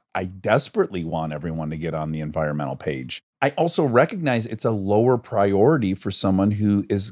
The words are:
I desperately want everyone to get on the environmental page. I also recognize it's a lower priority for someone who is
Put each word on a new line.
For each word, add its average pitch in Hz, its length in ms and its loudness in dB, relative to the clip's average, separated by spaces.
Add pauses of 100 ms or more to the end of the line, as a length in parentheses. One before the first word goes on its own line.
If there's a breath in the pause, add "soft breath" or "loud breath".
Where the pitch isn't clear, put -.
(160)
I 95 100 -4
desperately 101 800 -2
want 80 300 -6
everyone 78 380 -6
to 80 60 -8
get 80 180 -6
on 78 160 -6
the 78 100 -6
environmental 73 560 -4
page. 65 440 -8 (200)
I 139 160 2
also 170 260 0
recognize 131 640 2
it's - 180 -8
a 120 80 2
lower 107 460 2
priority 104 800 4
for 98 160 -4
someone 95 400 2
who 101 380 2
is 101 220 -2